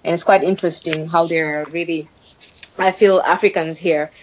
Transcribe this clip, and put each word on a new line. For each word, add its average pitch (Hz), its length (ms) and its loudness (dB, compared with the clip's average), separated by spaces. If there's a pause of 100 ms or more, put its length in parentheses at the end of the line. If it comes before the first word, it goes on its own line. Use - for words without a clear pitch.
and 165 80 0
it's 170 100 -2
quite 196 220 4
interesting 165 640 -4
how 170 180 2
they're 156 480 -2
really, 165 340 -6 (720)
I 190 160 2
feel 196 260 4
Africans 170 580 0
here, 156 340 -2 (120)